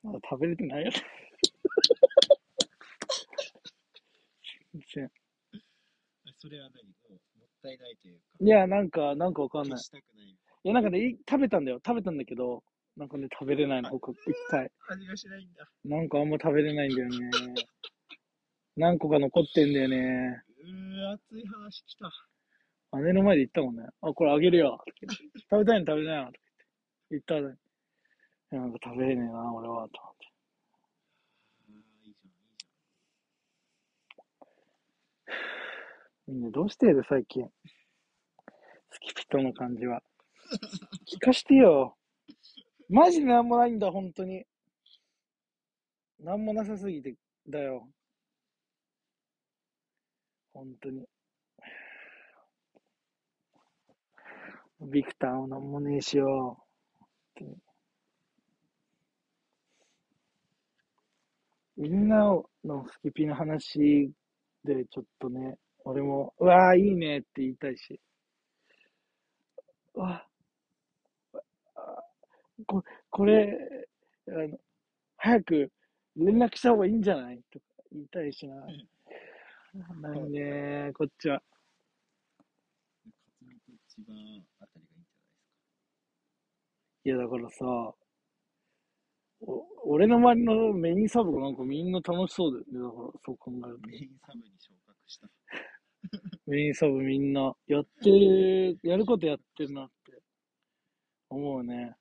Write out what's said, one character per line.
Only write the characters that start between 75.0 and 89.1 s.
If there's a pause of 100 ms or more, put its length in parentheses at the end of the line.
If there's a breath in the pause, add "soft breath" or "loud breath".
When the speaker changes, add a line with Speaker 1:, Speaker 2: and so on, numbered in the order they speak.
Speaker 1:
早
く (440)
連
絡
し
た
方
が
い
い
ん
じ
ゃ
な
い？」
と
か (260)
言
い
た
い
し
な。
Speaker 2:
う (100)
ん。 (1120 loud breath)
Speaker 1:
な
い
ね
ー、
こ
っ (100)
ち
は。 (1600)
Speaker 2:
勝 (240)
見
と (160)
千
葉 (460)
あ
た
り
が
い
い
ん
じ
ゃ
な
い？ (1700)
Speaker 1:
い
や、
だ
か
ら
さ、 (1800)